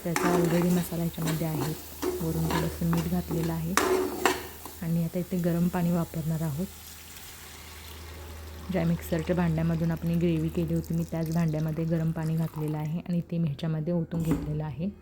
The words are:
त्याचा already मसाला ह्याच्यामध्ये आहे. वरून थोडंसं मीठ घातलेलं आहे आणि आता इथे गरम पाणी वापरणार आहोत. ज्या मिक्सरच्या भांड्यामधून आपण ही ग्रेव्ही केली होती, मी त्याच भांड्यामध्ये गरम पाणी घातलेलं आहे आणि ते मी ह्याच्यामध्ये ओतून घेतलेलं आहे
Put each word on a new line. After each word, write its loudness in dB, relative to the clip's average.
त्याचा 2
already 4
मसाला 2
ह्याच्यामध्ये 0
आहे. -2
वरून 0
थोडंसं 0
मीठ 2
घातलेलं 0
आहे -2
आणि 2
आता -2
इथे -2
गरम 4
पाणी 2
वापरणार 0
आहोत. -2
ज्या 2
मिक्सरच्या 2
भांड्यामधून 4
आपण 0
ही 2
ग्रेव्ही 4
केली 0
होती, 0
मी 2
त्याच -2
भांड्यामध्ये 2
गरम 2
पाणी 0
घातलेलं 0
आहे -2
आणि 0
ते -2
मी 2
ह्याच्यामध्ये 0
ओतून 0
घेतलेलं 0
आहे -4